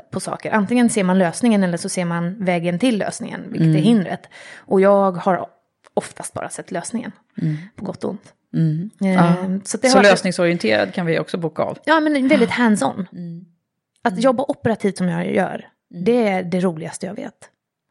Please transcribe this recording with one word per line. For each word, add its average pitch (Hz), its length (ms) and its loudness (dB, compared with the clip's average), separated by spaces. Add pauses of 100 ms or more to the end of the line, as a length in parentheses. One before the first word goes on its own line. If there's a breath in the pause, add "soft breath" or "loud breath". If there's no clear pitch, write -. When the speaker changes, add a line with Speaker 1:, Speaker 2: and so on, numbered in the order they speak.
(120)
Speaker 1:
på 190 80 -6
saker. - 320 -8
Antingen 233 380 2
ser 208 140 0
man 185 160 4
lösningen 196 440 2
eller 175 140 0
så 190 120 -8
ser 180 160 -4
man 175 400 -4
vägen 175 340 0
till 170 180 2
lösningen, - 460 -8
vilket - 220 -4
Speaker 2:
Mm. 156 100 6
Speaker 1:
är 156 60 4
hindret. 202 480 2 (280 loud breath)
Och - 240 2
jag 196 300 6
har 175 360 -2 (460)
oftast - 400 -8
bara - 160 -8
sett - 220 -12
lösningen, 180 400 -8 (300)
Speaker 2:
Mm. 156 140 -2 (200)
Speaker 1:
på 208 100 -14
gott - 180 -10
och - 60 -4
ont. - 240 -12 (200)
Speaker 2:
Mm. 160 360 0 (120)
Speaker 1:
Ehm, 190 120 0
Speaker 2:
Ja. 180 500 2
Speaker 1:
så - 140 -6
det 254 120 2
Speaker 2:
Så 247 80 6
Speaker 1:
har 202 60 6
Speaker 2:
lösningsorienterad 185 880 2
kan 180 120 -4
vi 160 140 0
också 160 180 -4
boka 165 260 -4
av. - 220 -6
Speaker 1:
Ja, 320 140 4
men 294 280 0
väldigt 254 220 4
hands-on. 226 600 0
Speaker 2:
Mm. 170 340 -14 (560)
Speaker 1:
Att 240 100 0
Speaker 2:
Mm. 185 120 -4
Speaker 1:
jobba 262 240 2
operativt 214 500 -2
som 185 120 -2
jag 175 260 -4
gör, 185 320 -2 (260)
Speaker 2:
Mm. 175 100 -8
Speaker 1:
det 233 240 2
är 185 160 -2
det 180 160 -4
roligaste 170 460 -6
jag 185 80 -10
vet. 247 200 -12 (580)